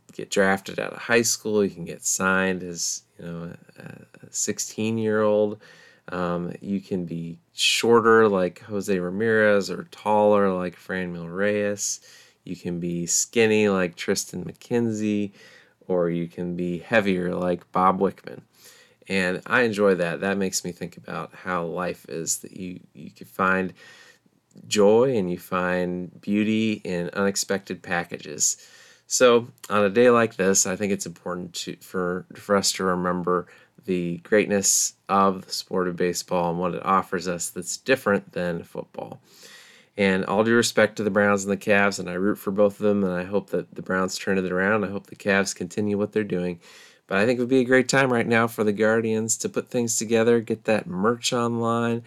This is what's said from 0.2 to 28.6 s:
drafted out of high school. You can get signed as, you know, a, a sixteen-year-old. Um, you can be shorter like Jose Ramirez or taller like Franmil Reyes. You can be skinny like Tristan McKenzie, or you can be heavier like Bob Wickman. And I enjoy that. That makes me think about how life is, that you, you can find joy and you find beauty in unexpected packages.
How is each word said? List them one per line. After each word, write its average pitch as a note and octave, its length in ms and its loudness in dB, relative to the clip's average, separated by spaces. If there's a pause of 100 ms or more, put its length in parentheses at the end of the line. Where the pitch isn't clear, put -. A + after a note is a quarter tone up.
drafted F#2+ 480 0
out - 140 -6
of - 60 -12
high A#2+ 240 2
school. G#2+ 420 0
You F#2 60 0
can E2+ 140 -12
get E2 200 -12
signed F#2+ 580 0
as, F2 400 -8 (160)
you F2 80 -16
know, E2+ 260 -10 (260)
a, - 40 -18
a - 480 -20
sixteen-year-old. G#2+ 1300 0 (500)
Um, F2 520 -4
you G2 200 -4
can F#2 240 -6
be E2 360 -10 (120)
shorter A2+ 760 6
like F#2 320 0
Jose G2+ 360 -4
Ramirez G2+ 760 2
or E2+ 180 -10
taller G#2 600 4
like F2+ 240 -4
Franmil F2 580 -8
Reyes. G#2 640 -2 (440)
You F2+ 100 -10
can F2 240 -8
be F2 280 -4
skinny G#2+ 640 2
like F#2 280 0
Tristan F#2 480 -6
McKenzie, G#2+ 880 -2 (560)
or F2+ 200 2
you E2+ 200 -4
can F2 260 -8
be F2 240 -4
heavier F#2 560 0
like F2+ 380 -4
Bob F#2 260 2
Wickman. - 440 -4 (640)
And F#2 380 -2
I B2 160 2
enjoy G2+ 340 2
that. E2+ 240 -2
That G2 180 -2
makes F#2+ 260 -4
me F2+ 60 -8
think E2+ 260 -12
about E2 380 -12
how F2+ 300 -6
life F2 440 -8
is, D#2+ 300 -6
that - 180 -18
you, F2+ 220 -12 (160)
you E2+ 160 -18
can - 160 -20
find F#2 460 0 (920)
joy A2+ 500 4
and F#2 140 0
you F2 80 -4
find F2+ 800 -2
beauty G#2+ 640 0
in F2 260 -4
unexpected G2 720 -4
packages. - 760 -4 (500)